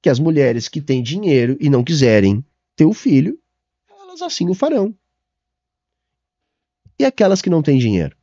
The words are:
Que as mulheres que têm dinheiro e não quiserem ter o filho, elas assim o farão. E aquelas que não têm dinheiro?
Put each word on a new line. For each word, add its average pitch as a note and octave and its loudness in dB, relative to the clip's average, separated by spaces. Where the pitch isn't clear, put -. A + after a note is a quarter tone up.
Que - 0
as B2+ 2
mulheres C#3 0
que D#3 -10
têm C3 -4
dinheiro C3+ -2
e D3+ 0
não B2+ 2
quiserem A#2 2
ter - 2
o E3+ 4
filho, G3+ 0
elas G4 -20
assim D#4 -6
o F#3 -2
farão. A3+ -2
E C4+ 0
aquelas G3 0
que - -4
não E3 0
têm C#3 2
dinheiro? G2 -2